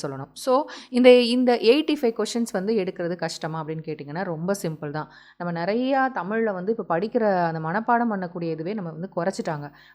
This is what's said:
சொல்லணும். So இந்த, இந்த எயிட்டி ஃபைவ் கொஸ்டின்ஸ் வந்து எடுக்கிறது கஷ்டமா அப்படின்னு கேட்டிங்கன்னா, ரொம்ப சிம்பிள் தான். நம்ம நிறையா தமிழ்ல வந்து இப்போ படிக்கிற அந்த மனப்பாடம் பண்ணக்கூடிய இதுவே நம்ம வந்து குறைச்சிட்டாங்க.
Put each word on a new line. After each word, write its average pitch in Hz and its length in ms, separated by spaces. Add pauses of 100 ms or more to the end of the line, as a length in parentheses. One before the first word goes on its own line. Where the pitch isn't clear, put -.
சொல்லணும். 135 300
So 262 320 (260)
இந்த, 247 320
இந்த 240 320
எயிட்டி 294 460
ஃபைவ் 226 180
கொஸ்டின்ஸ் 226 340
வந்து 202 220
எடுக்கிறது 180 420
கஷ்டமா 160 480
அப்படின்னு 160 240
கேட்டிங்கன்னா, 151 360
ரொம்ப 175 380
சிம்பிள் 156 280
தான். 151 180 (300)
நம்ம 175 220
நிறையா 170 60 (480)
தமிழ்ல 208 380
வந்து 190 260
இப்போ 170 200
படிக்கிற 214 460
அந்த 165 160
மனப்பாடம் 226 520
பண்ணக்கூடிய 175 380
இதுவே 160 240
நம்ம 180 160
வந்து 160 260
குறைச்சிட்டாங்க. 165 500 (280)